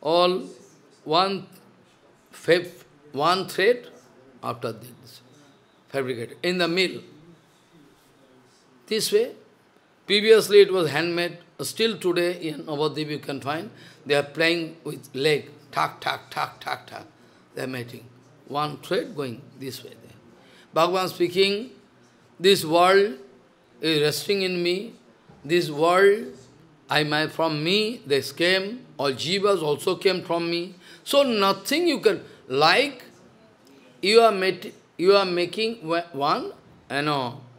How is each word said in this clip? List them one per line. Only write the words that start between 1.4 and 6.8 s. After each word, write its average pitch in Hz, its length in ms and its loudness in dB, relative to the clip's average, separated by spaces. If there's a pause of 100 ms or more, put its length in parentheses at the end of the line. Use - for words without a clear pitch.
fab-, 175 420 0 (400)
one 170 360 -2
thread, 233 400 0 (540)
after 120 300 -8
this, 117 480 -20 (680)
fabricated, 127 540 -8
in 180 160 -2
the 170 100 0
mill. 175 340 -2 (1800)